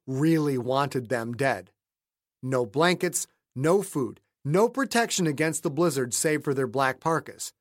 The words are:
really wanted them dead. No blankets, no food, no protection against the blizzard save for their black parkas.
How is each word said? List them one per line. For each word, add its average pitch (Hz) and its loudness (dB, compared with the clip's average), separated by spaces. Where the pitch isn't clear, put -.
really 147 2
wanted 131 -2
them 117 -2
dead. 117 -2
No 127 0
blankets, 170 0
no 165 4
food, 139 -6
no 185 4
protection 233 0
against 156 0
the 165 -2
blizzard 139 0
save 151 0
for 143 -2
their 131 -2
black 131 0
parkas. - -4